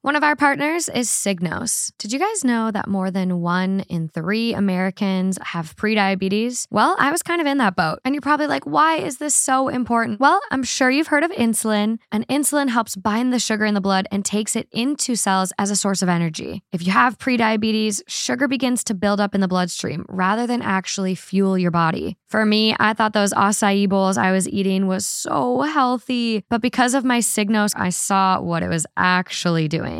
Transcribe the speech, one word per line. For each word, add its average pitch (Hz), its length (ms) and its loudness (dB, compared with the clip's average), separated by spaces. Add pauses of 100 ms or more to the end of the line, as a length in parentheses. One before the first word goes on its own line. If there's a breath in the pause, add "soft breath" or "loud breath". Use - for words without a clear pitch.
One 277 140 0
of 294 60 0
our 302 120 2
partners 294 540 0
is 233 200 -2
Signos. - 880 -4
Did 214 140 -10
you 269 80 -4
guys 403 240 -2
know 226 280 0
that - 180 -4
more 190 200 -2
than 185 300 -2
one 185 480 0
in 165 220 -4
three 214 440 -2
Americans 190 880 0
have 165 360 -8
prediabetes? 208 920 0
Well, 262 300 2
I 269 100 4
was 330 140 -2
kind 349 160 -2
of 311 80 0
in 277 120 0
that 202 180 2
boat. 160 260 0
And 262 100 0
you're 294 60 -2
probably 285 280 0
like, 277 180 -2
"Why 311 320 4
is 277 220 -6
this 294 140 -2
so 269 360 2
important?" 233 500 -2
Well, 311 220 4 (100)
I'm 269 120 -2
sure 254 260 0
you've 285 180 2
heard 294 160 2
of 339 80 -2
insulin, 220 680 0 (120)
and 214 160 -2
insulin 277 400 0
helps 226 300 -2
bind 226 340 0
the 247 80 0
sugar 214 240 0
in 208 120 2
the 202 40 2
blood 190 320 2
and 196 140 -4
takes 208 320 -2
it - 160 -6
into 262 420 -2
cells 190 420 0
as 196 140 0
a 208 60 0
source 196 240 0
of 185 80 2
energy. 170 540 -2 (100)
If 175 120 -4
you 185 60 2
have 247 260 2
prediabetes, 220 880 0
sugar 254 440 -2
begins 247 340 0
to - 100 -4
build 202 280 0
up 202 120 0
in 196 60 2
the 196 80 2
bloodstream 180 640 -4
rather 190 360 0
than 240 160 -2
actually 190 540 -2
fuel 190 420 0
your 180 140 2
body. 165 460 0 (100)
For 220 180 0
me, 214 320 4
I 214 160 2
thought 214 200 0
those 202 180 2
acai 202 560 2
bowls 190 300 2
I 185 160 2
was 190 160 0
eating 196 380 0
was 185 180 -2
so - 560 -2
healthy, 247 880 0
but 226 120 0
because 247 320 2
of 262 120 0
my 240 160 2
Signos, 214 560 0
I 175 120 0
saw 190 520 2
what 170 220 -2
it 175 60 -2
was 165 160 -2 (120)
actually 180 720 0
doing. - 300 -4